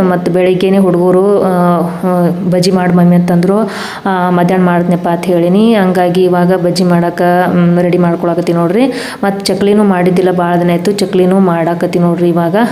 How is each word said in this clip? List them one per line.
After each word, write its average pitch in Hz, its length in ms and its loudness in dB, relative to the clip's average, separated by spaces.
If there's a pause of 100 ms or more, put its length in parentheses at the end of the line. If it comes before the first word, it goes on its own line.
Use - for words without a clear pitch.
ಮತ್ತ್ 180 300 0
ಬೆಳಿಗ್ಗೆನೆ 185 480 0
ಹುಡುಗರು, 185 640 2
ಆ, 185 40 0
ಆ, 175 840 0 (220)
"ಬಜ್ಜಿ 180 200 0
ಮಾಡು 180 260 0
ಮಮ್ಮಿ" 175 200 4
ಅಂತಂದ್ರು. 180 540 0 (360)
ಆ, 180 240 -2
"ಮಧ್ಯಾಹ್ನ 180 340 0
ಮಾಡ್ತೀನಪ್ಪ" 175 440 0
ಅಂತ 170 160 -4
ಹೇಳಿನಿ. 185 500 2
ಹಂಗಾಗಿ 185 500 0
ಇವಾಗ 180 280 2
ಬಜ್ಜಿ 175 320 0
ಮಾಡಕ್ಕೆ, 175 680 0
ಮ್, 175 240 2
ರೆಡಿ 180 200 0
ಮಾಡ್ಕೊಳಕತ್ತೀನಿ 170 600 -2
ನೋಡ್ರಿ. 185 280 0 (380)
ಮತ್ತ್ 196 220 -4
ಚಕ್ಲಿನೂ 202 380 0
ಮಾಡಿದ್ದಿಲ್ಲ, 180 460 0
ಭಾಳ 175 260 0
ದಿನ 175 140 0
ಆಯ್ತು. 175 220 0
ಚಕ್ಲಿನೂ 185 480 0
ಮಾಡಾಕತ್ತೀನಿ 170 640 0
ನೋಡ್ರಿ. 175 240 0
ಇವಾಗ 170 280 0 (160)